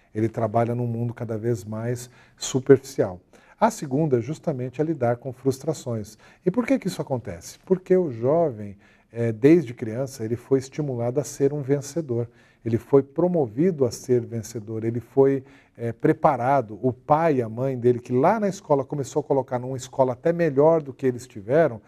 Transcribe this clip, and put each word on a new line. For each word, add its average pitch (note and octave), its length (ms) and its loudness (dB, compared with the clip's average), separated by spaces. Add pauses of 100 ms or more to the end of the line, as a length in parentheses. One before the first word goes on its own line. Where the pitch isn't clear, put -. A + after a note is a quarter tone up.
(140)
Ele A2 140 0
trabalha A2+ 460 -2
num A#2+ 120 -4
mundo A#2 280 -4
cada A2 240 -8
vez A2 260 -4
mais A2+ 460 -8 (260)
superficial. B2 840 4 (400)
A A3 120 4
segunda, C#3 500 0
justamente, B2+ 600 -6
é D3+ 40 -2
lidar B2 320 0
com C3 160 -10
frustrações. C3 840 -4 (260)
E F3+ 60 2
por A#3 160 -2
que C4+ 100 2
que - 120 -6
isso E3+ 120 -4
acontece? A2+ 640 -8
Porque F#3 320 0
o F3 140 0
jovem, A#2 680 -2 (360)
eh, A#2 180 -2
desde B2+ 420 6
criança, A2+ 520 -8
ele A2+ 100 -4
foi C3+ 240 2
estimulado B2+ 640 -4
a C3 40 -2
ser C#3 280 -2
um D3 100 -6
vencedor. C3+ 640 -4 (360)
Ele A#2 120 0
foi C#3 260 2
promovido D3+ 840 0
a A2+ 80 2
ser A#2+ 340 -2
vencedor. A2 580 -8
Ele A#2 140 -2
foi, C3+ 460 2 (340)
eh, A#2 140 -6
preparado. C3+ 920 0
O B2+ 100 0
pai D3+ 440 2
e B2 60 0
a A2 60 -6
mãe B2+ 300 -4
dele, A#2+ 220 4
que B2+ 120 -10
lá E3+ 280 2
na G3+ 80 0
escola D3 360 0
começou D3 360 -6
a C#3 40 -2
colocar C3 360 -2
numa C3 160 -8
escola B2+ 380 -2
até E3 180 0
melhor D#3+ 500 4
do C3+ 100 -12
que - 140 -4
eles B2 180 -2
tiveram, A#2 640 0